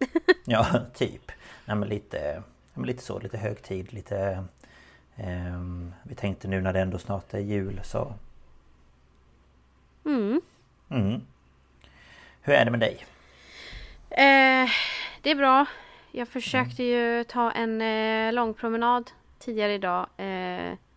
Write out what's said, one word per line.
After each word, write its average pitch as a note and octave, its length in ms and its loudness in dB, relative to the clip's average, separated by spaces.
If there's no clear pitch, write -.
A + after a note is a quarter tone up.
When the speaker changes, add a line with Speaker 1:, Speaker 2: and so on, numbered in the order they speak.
Speaker 1:
<laughs> - 300 2
Speaker 2:
Ja, A#2 200 4
typ. - 380 -6
Nej, G#2+ 120 -2
men G2+ 120 0
lite, - 280 -6
ja, F#2+ 60 -10
men B2+ 140 -6
lite B2 160 -6
så, G2 160 -8
lite - 180 -10
högtid, G2 560 -8
lite, G2 500 -4
ehm, F2+ 800 -6
vi - 120 -16
tänkte G2 320 -6
nu F#2+ 140 0
när F#2 120 0
det F#2+ 80 2
ändå F#2 160 -2
snart - 360 -6
är G#2 60 -4
jul G2 440 -2
så. A2+ 300 -4
Speaker 1:
Mm. B3+ 360 2
Speaker 2:
Mm. A2 320 0
Hur C#3+ 120 2
är B2+ 120 6
det A2+ 60 2
med A#2 80 0
dig? - 260 0
Speaker 1:
Eh, C4 600 6
det D4 100 2
är D4+ 40 2
bra. C#4 300 6
Jag A#3+ 160 -6
försökte B3 560 -2
Speaker 2:
Mm. A#3+ 120 2
Speaker 1:
ju A#3+ 60 0
ta A#3 280 0
en, A3+ 300 -2
eh, A3 520 0
lång A#3 200 0
promenad A#3 580 0
tidigare G#3+ 340 0
idag. F3+ 260 0
Eh, F#3 540 -6